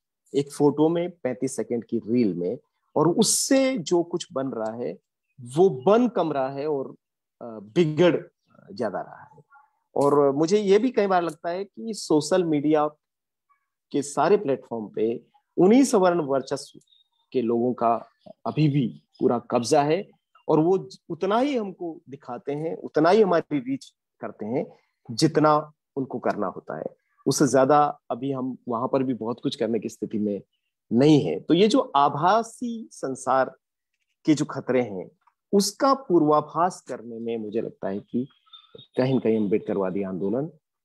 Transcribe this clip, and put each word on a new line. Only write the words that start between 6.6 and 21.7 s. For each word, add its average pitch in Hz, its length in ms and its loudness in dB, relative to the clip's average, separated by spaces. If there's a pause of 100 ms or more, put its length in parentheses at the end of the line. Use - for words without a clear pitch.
और, 135 240 -4 (500)
अ, 120 40 -14
बिगड़ 151 720 0 (580)
ज्यादा 101 260 -6
रहा - 340 -18
है। - 60 -20 (540)
और 143 400 4
मुझे 165 240 2
ये 202 200 4
भी 247 100 0
कई 208 180 0
बार 180 160 2
लगता 165 260 -8
है 190 160 -6
कि 226 280 -12
सोशल 175 500 0
मीडिया 151 440 2 (1040)
के 143 100 -2
सारे 156 360 2
प्लेटफॉर्म 120 580 -4
पे 110 280 -2 (340)
उन्हीं 220 260 6
सवर्ण 180 380 2
वर्चस्व 135 580 -4 (540)
के 127 80 0
लोगों 117 320 0
का 117 340 0 (380)
अभी 147 240 2
भी 135 320 -2 (180)
पूरा 120 200 2
कब्जा 123 440 2
है 165 260 -2 (380)
और 156 120 4
वो 180 300 2 (200)
उतना 190 300 -2
ही 277 160 0
हमको 180 540 -8